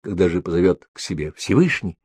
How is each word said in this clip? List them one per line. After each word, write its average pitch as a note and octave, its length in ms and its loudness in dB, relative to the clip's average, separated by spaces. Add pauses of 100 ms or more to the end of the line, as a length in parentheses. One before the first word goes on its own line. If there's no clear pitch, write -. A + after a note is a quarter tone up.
когда F#2 280 0
же E2+ 140 0
позовёт F2 500 0
к - 60 -20
себе D2+ 380 -8
Всевышний B2 680 0